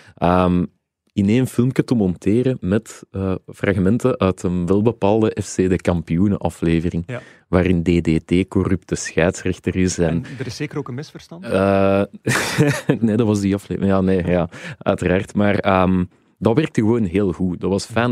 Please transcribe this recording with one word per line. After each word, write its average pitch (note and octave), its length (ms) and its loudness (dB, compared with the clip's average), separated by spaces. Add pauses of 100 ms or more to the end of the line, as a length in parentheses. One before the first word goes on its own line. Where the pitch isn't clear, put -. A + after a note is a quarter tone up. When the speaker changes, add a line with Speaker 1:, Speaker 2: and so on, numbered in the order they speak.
(140)
Speaker 1:
ehm, F2+ 500 2 (500)
in G2 140 2
één B2 180 4
filmpje B2 380 0
te - 100 -2
monteren A2+ 680 0
met, G2 500 -4
eh, F#2+ 240 -4 (200)
fragmenten G2+ 640 0
uit F#2 240 0
een F2+ 240 -2
welbepaalde G#2+ 760 2
F - 120 -12
C - 20 -12
de F#2 200 2
Kampioenen F2 600 0
aflevering, E2 680 -2
Speaker 2:
Ja. B2 140 -10 (280)
Speaker 1:
waarin F2+ 340 2
D D#2+ 40 -8 (160)
D D#2+ 240 0
T F#2 220 0
corrupte F2+ 460 -2
scheidsrechter - 840 -2
is F#2 220 0
en F2 100 2
Speaker 2:
En E2 160 -2 (140)
er - 80 -8
is A2 100 -10
zeker D3 220 -10
ook C3+ 100 -10
een B2+ 60 -12
misverstand? - 500 -16
Speaker 1:
Eh, G2 580 2 (200)
<laughs> - 800 -2
nee, A2 160 2
dat A#2 100 2
was G#2 140 2
die G2 140 2
aflevering. G2 380 -2
Ja, F#2+ 80 2
nee, F#2+ 260 0
ja, F2 220 2 (300)
uiteraard. F#2 560 -2
Maar, G2+ 240 2
ehm, F#2 460 2 (340)
dat G#2+ 180 2
werkte D3+ 240 0
gewoon A2+ 240 2
heel F#2+ 280 0
goed. F2+ 280 -4
Dat F2+ 100 -2
was F#2+ 160 -2
fijn A#2 240 0